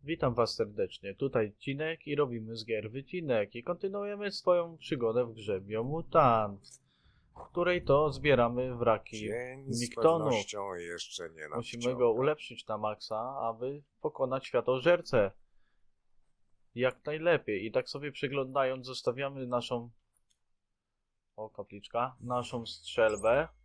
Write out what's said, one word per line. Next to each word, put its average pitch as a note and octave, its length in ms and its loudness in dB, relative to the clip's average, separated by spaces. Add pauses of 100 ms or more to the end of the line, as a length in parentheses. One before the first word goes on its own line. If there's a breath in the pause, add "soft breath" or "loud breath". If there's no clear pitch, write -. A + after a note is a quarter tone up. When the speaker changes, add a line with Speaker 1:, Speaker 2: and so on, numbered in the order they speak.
Speaker 1:
Witam D3+ 280 2
was A2+ 200 4
serdecznie, G2+ 600 -2
tutaj A2+ 440 0
Cinek D#3 480 -6
i D3 100 -2
robimy A#2 400 -2
z A2 80 -10
gier G#2+ 260 -2
wycinek C3+ 640 0
i A#2+ 80 -8
kontynuujemy G3+ 720 -4
swoją E3+ 440 4
przygodę A#2+ 480 0
w A2+ 80 -8
grze G#2 280 -4
Biomutant, A2+ 1200 2 (560)
w - 60 -16
której F3 420 0
to C#3+ 280 6
zbieramy B2+ 640 4
wraki A2+ 420 2
Speaker 2:
Dzień B2 500 -8
z A#2 120 -2
Speaker 1:
Miktonu. B2 440 -2
Speaker 2:
pewnością G2+ 500 -2
jeszcze F2 560 -10
nie D#2 260 -16
Speaker 1:
Musimy - 240 -10
Speaker 2:
nadciąga. B2 180 -2
Speaker 1:
go A#2+ 140 4
ulepszyć C3+ 540 -2
na G#2+ 120 -6
maksa, A2 600 -6
aby B2 420 -6 (180)
pokonać C3+ 460 -4
światożercę. B2+ 840 2 (1400)
Jak B2 300 0
najlepiej. D3 640 0
I G#2+ 60 -6
tak C3 160 0
sobie C#3+ 240 -8
przeglądając, C3 760 -2
zostawiamy C3 600 -4
naszą... A#2+ 440 -4 (1500)
o, G#2+ 140 -12
kapliczka, A#2 680 -6
naszą A#2+ 460 -6
strzelbę A2+ 800 2 (160)